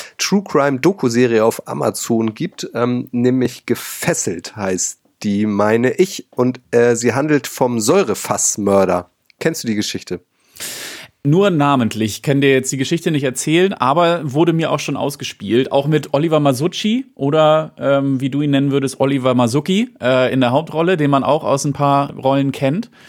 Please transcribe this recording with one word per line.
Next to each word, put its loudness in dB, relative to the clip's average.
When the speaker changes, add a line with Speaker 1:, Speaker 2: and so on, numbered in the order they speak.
Speaker 1:
True -2
Crime 0
Doku-Serie 2
auf 0
Amazon -2
gibt, -8
ähm, -2
nämlich -2
Gefesselt -6
heißt -6
die, 0
meine 2
ich. 0
Und, 0
äh, 4
sie 0
handelt 0
vom -2
Säurefassmörder. 0
Kennst -2
du -8
die -2
Geschichte? -6
Speaker 2:
Nur 4
namentlich. 0
Ich -20
kann 2
dir 4
jetzt 2
die -4
Geschichte -2
nicht 0
erzählen, 0
aber 2
wurde 4
mir -2
auch 0
schon -6
ausgespielt. -2
Auch 2
mit 0
Oliver 2
Masucci 0
oder, 2
ähm, 0
wie -4
du -2
ihn -2
nennen 2
würdest, -2
Oliver 2
Masucci, 0
äh, 2
in 2
der 4
Hauptrolle, 0
den 0
man 2
auch 0
aus 0
ein -2
paar 0
Rollen 0
kennt. -2